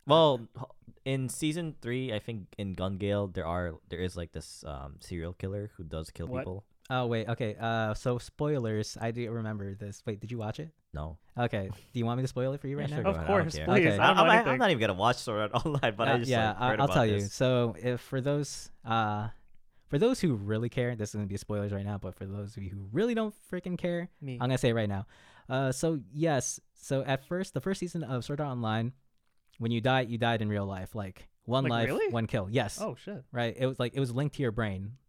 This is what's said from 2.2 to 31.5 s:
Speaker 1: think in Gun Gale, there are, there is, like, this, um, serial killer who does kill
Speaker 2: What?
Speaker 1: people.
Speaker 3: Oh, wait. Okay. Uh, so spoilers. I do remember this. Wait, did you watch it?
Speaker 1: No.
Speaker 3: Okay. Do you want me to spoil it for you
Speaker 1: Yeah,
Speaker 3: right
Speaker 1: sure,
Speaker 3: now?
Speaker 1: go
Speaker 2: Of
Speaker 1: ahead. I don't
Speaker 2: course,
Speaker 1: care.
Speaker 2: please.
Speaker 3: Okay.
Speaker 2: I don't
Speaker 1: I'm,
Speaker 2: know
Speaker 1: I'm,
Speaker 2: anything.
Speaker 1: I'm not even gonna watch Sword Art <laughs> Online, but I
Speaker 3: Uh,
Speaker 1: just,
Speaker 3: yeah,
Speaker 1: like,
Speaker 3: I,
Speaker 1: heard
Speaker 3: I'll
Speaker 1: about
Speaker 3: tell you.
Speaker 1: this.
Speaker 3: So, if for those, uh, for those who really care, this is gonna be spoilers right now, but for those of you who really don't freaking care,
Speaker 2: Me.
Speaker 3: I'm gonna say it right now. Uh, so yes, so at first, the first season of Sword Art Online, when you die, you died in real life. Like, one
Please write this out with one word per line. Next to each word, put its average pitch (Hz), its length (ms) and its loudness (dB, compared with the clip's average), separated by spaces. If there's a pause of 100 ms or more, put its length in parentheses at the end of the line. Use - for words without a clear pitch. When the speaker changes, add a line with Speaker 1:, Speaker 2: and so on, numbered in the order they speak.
Speaker 1:
think 107 380 -8
in 98 160 -4
Gun 95 220 -2
Gale, 101 300 2
there 90 200 -4
are, 87 280 -2 (140)
there 87 100 -8
is, 90 180 -2
like, 85 140 -6
this, - 340 -12
um, 71 360 -10
serial 87 320 -8
killer 101 440 -6
who 95 60 -12
does 78 300 -8
kill 85 160 -8
Speaker 2:
What? - 140 -4
Speaker 1:
people. 92 220 -8 (260)
Speaker 3:
Oh, 127 160 0
wait. 113 220 0
Okay. 113 300 -2
Uh, 113 360 0
so 123 240 -2
spoilers. 117 840 -2
I 113 100 -2
do 117 220 -4
remember 107 420 -4
this. 101 320 -12
Wait, 104 140 -4
did 110 100 -8
you 120 80 -6
watch 110 220 -4
it? 156 100 -10 (220)
Speaker 1:
No. 78 260 -6 (200)
Speaker 3:
Okay. 110 300 0 (240)
Do 127 60 -6
you 117 60 2
want 120 140 0
me 131 40 0
to 131 60 0
spoil 131 240 -2
it 143 80 -6
for 139 80 -8
you 139 80 -4
Speaker 1:
Yeah, 147 60 -2
Speaker 3:
right 143 80 -2
Speaker 1:
sure, 147 80 -4
Speaker 3:
now? 160 60 0
Speaker 1:
go 190 60 2
Speaker 2:
Of 190 60 2
Speaker 1:
ahead. - 80 -2
I 175 80 2
don't 196 100 6
Speaker 2:
course, 160 140 -2
Speaker 1:
care. 147 100 -2
Speaker 2:
please. 180 200 6
Speaker 3:
Okay. - 80 6
Speaker 2:
I - 20 2
don't - 140 2
Speaker 1:
I'm, 180 60 6
Speaker 2:
know 190 60 8
Speaker 1:
I'm, - 140 8
Speaker 2:
anything. 226 160 4
Speaker 1:
I'm 262 60 2
not 208 120 6
even 139 100 4
gonna 107 180 4
watch 117 180 4
Sword 107 240 -2 (120)
Art - 0 -
<laughs> 110 140 2
Online, 131 300 2
but 113 120 2
I - 40 4
Speaker 3:
Uh, 127 60 4
Speaker 1:
just, 123 120 0
Speaker 3:
yeah, 113 220 4
Speaker 1:
like, - 80 -6
Speaker 3:
I, 123 100 2
Speaker 1:
heard 110 100 2
Speaker 3:
I'll 139 60 4
Speaker 1:
about 139 80 2
Speaker 3:
tell 127 120 6
you. 104 140 4
Speaker 1:
this. 101 140 -4
Speaker 3:
So, 127 460 2
if 123 200 -2
for - 200 -6
those, 143 500 -2 (140)
uh, 110 440 0 (600)
for 143 100 2
those 240 220 2
who 156 140 4
really 107 340 0
care, 123 280 0
this 107 140 -4
is - 40 -10
gonna 104 120 -2
be 98 100 -4
spoilers 101 360 -4
right 98 120 -2
now, 101 140 -4
but 95 160 -10
for - 120 -10
those 101 300 -8
of 98 60 -10
you 95 80 -8
who 98 220 -10
really 220 220 2
don't 220 200 -2 (160)
freaking 180 280 -4
care, 175 320 -4 (100)
Speaker 2:
Me. 135 140 -6
Speaker 3:
I'm 123 60 -8
gonna 127 180 2
say 127 120 4
it 117 40 4
right 110 140 2
now. 98 180 -2 (420)
Uh, 131 240 2
so 160 280 0 (120)
yes, 147 480 0 (140)
so - 300 -2
at 135 200 0
first, 185 300 -4
the - 60 -2
first 190 200 -2
season 170 220 -4
of 120 220 -4
Sword 143 160 -4
Art 143 100 -2
Online, 113 420 0 (640)
when 117 120 0
you 117 100 2
die, 131 200 4
you 117 180 -2
died 117 240 2
in 107 60 0
real 104 180 0
life. 95 280 -8
Like, 98 340 -10 (160)
one 131 200 2